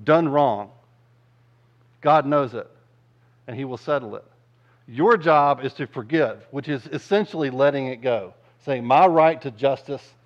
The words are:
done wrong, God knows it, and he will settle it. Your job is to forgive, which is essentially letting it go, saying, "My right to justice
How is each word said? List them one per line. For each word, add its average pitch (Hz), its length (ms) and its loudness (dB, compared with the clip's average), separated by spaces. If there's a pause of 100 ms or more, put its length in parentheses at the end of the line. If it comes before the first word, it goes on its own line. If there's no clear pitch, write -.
done 160 260 2
wrong, 120 400 0 (1300)
God 151 240 2
knows 139 280 -2
it, 110 160 -12 (800)
and 120 100 -14
he 135 80 -10
will 127 120 -10
settle 127 380 -4
it. - 100 -18 (640)
Your 175 300 2
job 143 460 2
is 135 120 -6
to 143 120 -8
forgive, 123 640 -4
which 135 160 -10
is 143 200 -8
essentially 160 640 -4
letting 135 380 0
it 127 100 -8
go, 113 360 -4 (260)
saying, 123 260 -6
"My 147 220 6
right 160 340 2
to 139 100 -10
justice 131 640 -6 (120)